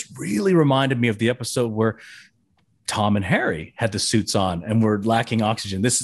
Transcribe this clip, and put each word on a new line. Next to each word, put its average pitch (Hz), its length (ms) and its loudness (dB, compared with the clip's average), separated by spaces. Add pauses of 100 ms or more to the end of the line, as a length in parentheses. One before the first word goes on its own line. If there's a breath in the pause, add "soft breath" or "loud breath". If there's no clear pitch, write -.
(180)
really 196 340 0
reminded 135 480 4
me 120 80 2
of 107 100 0
the 113 120 2
episode 120 420 -2
where 110 260 0 (880 loud breath)
Tom 104 300 0
and 98 80 -2
Harry 95 520 -2
had 110 160 -2
the 104 60 -4
suits - 360 0
on 92 300 0
and 110 180 0
were 107 200 2
lacking 113 400 0
oxygen. 101 400 -4
This, 120 220 0